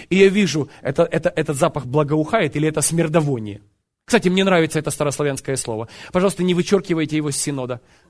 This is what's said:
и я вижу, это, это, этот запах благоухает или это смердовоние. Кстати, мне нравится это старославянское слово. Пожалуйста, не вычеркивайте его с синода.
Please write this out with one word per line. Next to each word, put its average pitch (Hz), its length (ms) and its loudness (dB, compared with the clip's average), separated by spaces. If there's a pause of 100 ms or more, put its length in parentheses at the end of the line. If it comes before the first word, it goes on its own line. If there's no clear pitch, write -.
и 180 80 2
я 196 100 8
вижу, 165 420 0 (120)
это, 139 220 2
это, 165 260 0
этот 156 260 -2
запах 147 300 0
благоухает 151 720 0
или 151 100 2
это 156 140 -2
смердовоние. 147 800 0 (440)
Кстати, 202 240 2
мне 190 160 2
нравится 165 340 2
это 147 100 -4
старославянское 139 680 -2
слово. 113 320 -6 (240)
Пожалуйста, 185 280 0
не 180 120 2
вычеркивайте 170 640 0
его 151 120 -2
с 139 60 -4
синода. 127 460 -6 (280)